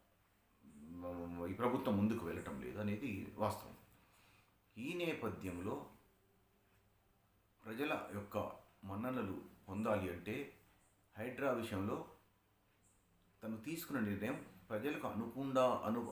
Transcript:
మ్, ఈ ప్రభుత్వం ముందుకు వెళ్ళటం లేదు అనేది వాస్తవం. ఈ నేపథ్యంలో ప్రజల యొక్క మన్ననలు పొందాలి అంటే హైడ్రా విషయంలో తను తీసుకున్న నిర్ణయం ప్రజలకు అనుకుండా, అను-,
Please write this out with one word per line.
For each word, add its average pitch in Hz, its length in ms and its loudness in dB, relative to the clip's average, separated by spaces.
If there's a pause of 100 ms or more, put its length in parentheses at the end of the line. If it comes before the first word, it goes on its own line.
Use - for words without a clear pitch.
(1000)
మ్, 87 520 -4
ఈ - 80 -2
ప్రభుత్వం 120 400 4
ముందుకు 104 280 6
వెళ్ళటం 85 260 -4 (100)
లేదు 65 200 -6
అనేది 107 260 0 (320)
వాస్తవం. - 320 0 (1000)
ఈ 131 140 -4 (100)
నేపథ్యంలో 95 720 0 (1900)
ప్రజల 127 280 0 (220)
యొక్క 101 220 -4 (480)
మన్ననలు 104 520 -2 (320)
పొందాలి 104 460 2
అంటే 92 220 -4 (800)
హైడ్రా 123 360 0
విషయంలో 113 440 0 (1500)
తను 110 140 -2 (100)
తీసుకున్న 151 420 -2
నిర్ణయం 104 280 0 (320)
ప్రజలకు 135 400 0
అనుకుండా, 127 560 2 (220)
అను-, 117 260 2